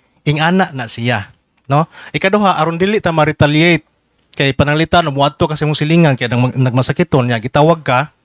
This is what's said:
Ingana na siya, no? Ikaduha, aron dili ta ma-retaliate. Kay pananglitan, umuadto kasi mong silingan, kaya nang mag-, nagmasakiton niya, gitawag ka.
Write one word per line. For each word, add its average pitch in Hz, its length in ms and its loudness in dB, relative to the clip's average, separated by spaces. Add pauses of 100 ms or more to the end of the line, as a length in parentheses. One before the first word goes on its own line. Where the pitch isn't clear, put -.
(280)
Ingana 160 480 0
na 131 80 -8
siya, 113 480 -4 (320)
no? 147 240 0 (240)
Ikaduha, 190 480 0
aron 165 160 0
dili 196 240 0
ta - 80 -2
ma-retaliate. 156 800 2 (420)
Kay 139 240 -2
pananglitan, 156 560 0
umuadto 143 400 0
kasi 151 160 -4
mong 151 80 -2
silingan, 156 400 2
kaya 120 160 -4
nang 123 160 0
mag-, 127 80 -6
nagmasakiton 131 720 0
niya, 120 160 -2
gitawag 151 400 0
ka. 135 320 -2 (100)